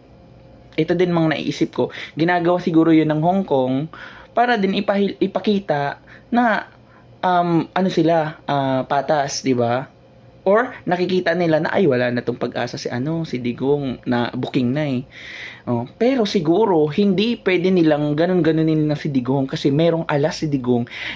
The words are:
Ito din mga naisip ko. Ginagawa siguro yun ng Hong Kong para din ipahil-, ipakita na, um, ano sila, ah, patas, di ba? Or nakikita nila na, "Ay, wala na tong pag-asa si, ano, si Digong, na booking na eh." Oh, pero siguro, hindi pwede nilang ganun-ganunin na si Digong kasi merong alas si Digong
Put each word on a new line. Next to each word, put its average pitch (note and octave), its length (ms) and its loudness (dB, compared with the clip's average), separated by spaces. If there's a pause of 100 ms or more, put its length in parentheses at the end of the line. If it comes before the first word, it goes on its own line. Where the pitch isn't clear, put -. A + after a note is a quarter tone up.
(720)
Ito D#3+ 180 -2
din F3 200 2
mga D#3+ 220 2
naisip - 380 -4
ko. B2+ 120 -2 (300)
Ginagawa F3 460 2
siguro E3 320 4
yun D#3 160 6
ng D3+ 140 0
Hong F#3 220 2
Kong C3+ 440 0 (440)
para A#3+ 240 2
din F#3+ 200 0
ipahil-, G3+ 420 0
ipakita G3 840 -2 (280)
na, A#3 400 0 (520)
um, F3 480 2
ano F#3 200 -2
sila, D#3+ 560 0
ah, C3+ 400 -2
patas, C#3 580 -2
di C3 120 0
ba? A#2+ 340 -2 (540)
Or A3+ 320 2 (100)
nakikita F3 540 0
nila D#3+ 240 2
na, F3 80 -4
"Ay, G3 160 2
wala B2 240 2
na A#2+ 100 -2
tong A#2+ 140 -4
pag-asa B2 400 -6
si, - 160 -8
ano, D#3 340 -4
si C#3+ 140 -8
Digong, C3 680 -2
na A#2+ 300 -2
booking B2+ 400 -2
na D3+ 160 -2
eh." B2 160 -4 (580)
Oh, A#2+ 300 -2
pero A#3+ 320 2
siguro, E3+ 640 2
hindi G3+ 480 0
pwede F#3 320 0
nilang D3+ 480 2
ganun-ganunin D#3+ 720 2
na D3 80 -2
si D3 160 -6
Digong C3+ 320 0
kasi D3+ 240 -2
merong E3 400 2
alas D3+ 320 0
si D#3 80 -2
Digong B2 400 0 (260)